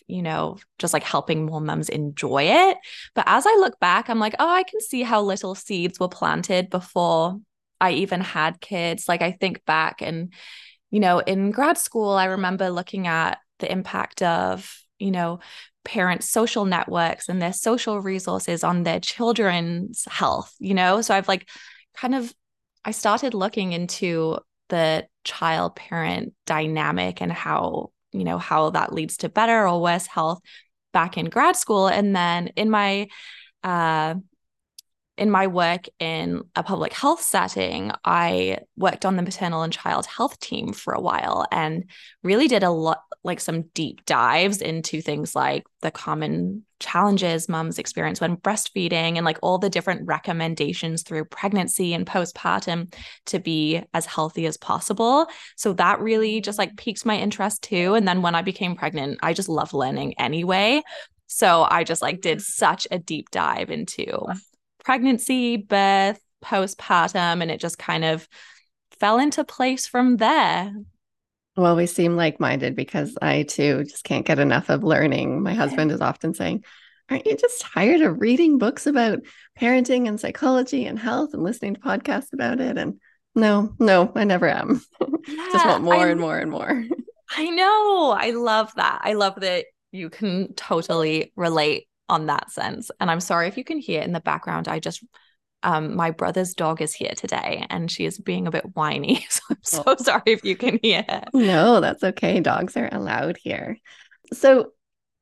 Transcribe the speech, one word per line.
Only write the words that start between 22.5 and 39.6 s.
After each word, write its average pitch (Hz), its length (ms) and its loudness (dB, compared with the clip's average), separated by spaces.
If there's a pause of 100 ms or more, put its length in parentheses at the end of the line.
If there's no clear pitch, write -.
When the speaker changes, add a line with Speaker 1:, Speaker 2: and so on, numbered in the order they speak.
Speaker 1:
I 220 60 -6
started 226 420 0
looking 196 400 -2
into 170 640 -2 (320)
the 160 380 0 (160)
child-parent - 1120 -4 (120)
dynamic 156 760 -2
and 175 100 -2
how, - 600 -4 (200)
you 190 120 -4
know, 175 140 -2
how 156 340 0
that - 220 -2
leads 160 240 -6
to 170 120 -6
better 220 380 4
or 175 140 2
worse 175 260 0
health 165 320 -2 (540)
back 175 240 2
in 165 120 -4
grad 302 260 4
school. 196 320 2
And 202 280 4
then 175 400 2
in 214 140 2
my, 202 380 2 (560)
uh, 165 520 0 (1040)
in 208 140 4
my 196 160 4
work 175 380 0 (140)
in 165 420 -4 (160)
a 175 60 -2
public 170 280 -4
health 311 300 0
setting, 185 680 -2 (140)
I 170 560 0 (160)
worked - 300 -2
on 190 100 2
the 180 60 0
maternal 175 400 -4